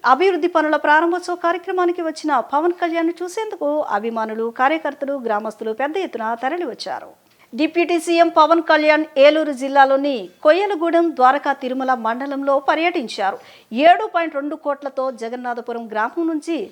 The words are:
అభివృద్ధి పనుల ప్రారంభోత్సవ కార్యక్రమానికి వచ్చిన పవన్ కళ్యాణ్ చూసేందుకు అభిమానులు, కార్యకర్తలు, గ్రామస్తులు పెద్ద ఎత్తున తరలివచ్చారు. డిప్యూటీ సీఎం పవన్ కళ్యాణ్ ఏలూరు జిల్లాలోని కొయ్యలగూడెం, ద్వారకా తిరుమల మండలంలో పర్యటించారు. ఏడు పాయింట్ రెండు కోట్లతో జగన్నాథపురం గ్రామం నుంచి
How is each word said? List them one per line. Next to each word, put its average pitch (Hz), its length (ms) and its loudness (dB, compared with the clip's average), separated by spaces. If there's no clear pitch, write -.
అభివృద్ధి 339 440 2
పనుల 311 200 2
ప్రారంభోత్సవ 339 580 2
కార్యక్రమానికి 349 640 -2
వచ్చిన 311 240 -4
పవన్ 330 280 -2
కళ్యాణ్ 330 300 -2
చూసేందుకు 359 480 -6
అభిమానులు, 220 500 -4
కార్యకర్తలు, 285 560 -2
గ్రామస్తులు 220 540 -4
పెద్ద 302 160 -4
ఎత్తున 226 260 -6
తరలివచ్చారు. 254 680 -8
డిప్యూటీ 311 420 0
సీఎం 339 320 4
పవన్ 330 320 6
కళ్యాణ్ 302 340 4
ఏలూరు 302 360 6
జిల్లాలోని 269 540 4
కొయ్యలగూడెం, 339 600 4
ద్వారకా 269 420 4
తిరుమల 262 320 -2
మండలంలో 277 500 -2
పర్యటించారు. 311 680 -2
ఏడు 392 280 6
పాయింట్ 330 260 -2
రెండు 294 240 -6
కోట్లతో 277 400 -6
జగన్నాథపురం 233 680 -8
గ్రామం 220 400 -4
నుంచి 320 260 -4